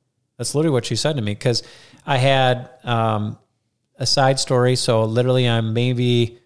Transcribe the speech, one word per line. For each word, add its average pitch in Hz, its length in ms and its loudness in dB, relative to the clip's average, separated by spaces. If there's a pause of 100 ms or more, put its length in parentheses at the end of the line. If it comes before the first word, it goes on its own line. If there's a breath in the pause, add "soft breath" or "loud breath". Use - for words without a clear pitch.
(380)
That's - 180 -8
literally 156 180 0
what 120 120 0
she 135 100 -4
said 151 200 -2
to 123 60 -4
me, 104 140 -4
'cause 120 280 -2 (420 loud breath)
I 139 120 0
had, 127 520 2 (140)
um, 113 540 -2 (600)
a 127 80 -6
side 135 340 2
story. 123 360 2
So 113 280 0
literally 123 460 2
I'm 113 240 0
maybe 120 720 0